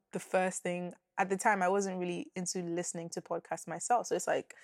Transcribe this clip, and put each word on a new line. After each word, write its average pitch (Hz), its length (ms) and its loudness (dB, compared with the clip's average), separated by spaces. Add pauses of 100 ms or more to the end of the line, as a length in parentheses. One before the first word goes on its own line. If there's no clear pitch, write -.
(140)
the 180 60 -4
first 185 440 0
thing. 180 300 -2 (240)
At 190 120 2
the 196 80 2
time, 202 240 4
I 180 60 6
wasn't 190 320 2
really 175 360 -2
into 185 260 -4
listening 170 480 -4
to 175 120 -8
podcasts - 460 -6
myself. 190 400 2
So - 80 2
it's 170 100 0
like, - 380 -2